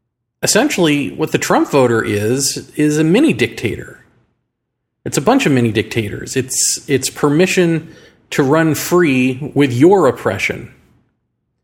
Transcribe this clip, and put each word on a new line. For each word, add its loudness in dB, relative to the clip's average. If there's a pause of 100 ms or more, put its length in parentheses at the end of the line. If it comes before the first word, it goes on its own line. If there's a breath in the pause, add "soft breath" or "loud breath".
(420)
essentially 0
what -6
the 0
Trump 0
voter 2
is, -4
is 0
a 2
mini 4
dictator. -6 (1000)
It's -8
a -2
bunch 2
of 2
mini 2
dictators. -6
It's, -4
it's -2
permission 0 (360 loud breath)
to 0
run 2
free 0
with 2
your 4
oppression. -4 (880)